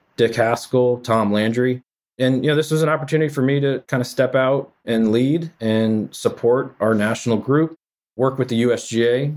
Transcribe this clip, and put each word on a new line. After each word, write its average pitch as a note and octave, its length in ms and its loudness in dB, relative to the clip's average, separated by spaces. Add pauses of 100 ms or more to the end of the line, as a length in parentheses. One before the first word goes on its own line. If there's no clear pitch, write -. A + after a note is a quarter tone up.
(160)
Dick A#2 200 2
Haskell, A#2+ 640 0
Tom A2 320 0
Landry. A#2+ 500 0 (360)
And, B2+ 260 0
you C#3+ 60 2
know, D3 60 2
this D3+ 160 -2
was D#3 120 2
an D3+ 60 2
opportunity D3+ 420 -2
for C#3+ 100 -4
me C#3 180 2
to C3+ 280 -2
kind C3 140 -2
of A#2+ 60 -4
step B2+ 260 0
out C3+ 380 0 (140)
and A2+ 260 2
lead C#3+ 480 0
and A2 560 0
support B2+ 640 -2
our A2 140 2
national A2 440 0
group, D3 380 0 (400)
work C3 220 -2
with B2+ 120 -2
the A#2 80 -2
U A#2+ 160 2
S A2+ 140 -4
G A2+ 200 0
A, C3 300 0